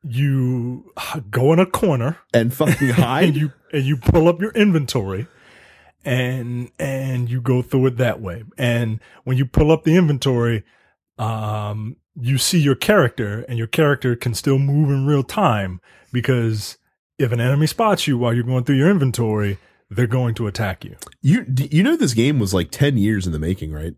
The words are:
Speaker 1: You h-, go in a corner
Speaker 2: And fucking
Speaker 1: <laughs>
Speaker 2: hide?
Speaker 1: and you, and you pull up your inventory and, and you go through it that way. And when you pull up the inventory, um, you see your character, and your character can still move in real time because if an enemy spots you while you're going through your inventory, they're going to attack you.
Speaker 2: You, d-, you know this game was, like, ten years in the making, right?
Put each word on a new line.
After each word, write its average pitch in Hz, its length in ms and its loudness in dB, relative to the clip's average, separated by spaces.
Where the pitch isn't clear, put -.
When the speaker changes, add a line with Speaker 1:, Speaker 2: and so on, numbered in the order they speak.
Speaker 1:
You 127 960 -2
h-, - 220 -10
go 131 220 4
in 165 60 6
a 185 60 6
corner 151 520 0
Speaker 2:
And 120 200 4
fucking 139 360 2
Speaker 1:
<laughs> - 0 -
Speaker 2:
hide? 135 400 2
Speaker 1:
and 143 80 2
you, 147 160 -2
and 143 140 0
you 143 100 0
pull 160 320 4
up 170 140 2
your 214 100 -4
inventory 135 760 0
and, 123 680 -4
and 135 500 -4
you 123 100 -2
go 123 220 -2
through 131 260 0
it 123 100 -2
that 127 220 -2
way. 95 240 -10
And 117 420 -2
when 127 140 -2
you 135 80 0
pull 151 260 2
up 156 140 2
the 160 100 4
inventory, 127 680 2
um, 107 800 -6
you 127 180 0
see 175 220 0
your 139 160 4
character, 120 720 0
and 123 100 -6
your 113 100 -4
character 139 480 0
can 117 180 -4
still 135 260 0
move 143 300 2
in 135 160 0
real 143 180 2
time 104 560 0
because 117 680 -2
if 123 140 0
an 120 80 -2
enemy 143 280 2
spots 214 400 0
you 139 100 0
while 117 160 0
you're 120 100 0
going 127 220 -2
through 143 120 2
your 147 120 4
inventory, 110 680 0
they're 113 180 0
going 123 280 -2
to 113 120 -4
attack 101 360 -6
you. - 120 -18
Speaker 2:
You, 196 240 2
d-, 131 260 -2
you 160 120 4
know 311 120 2
this 196 180 0
game 131 260 2
was, 98 140 -2
like, 110 180 0
ten 143 260 2
years 101 300 0
in 82 60 -4
the 76 60 -6
making, 80 320 -4
right? 78 260 -10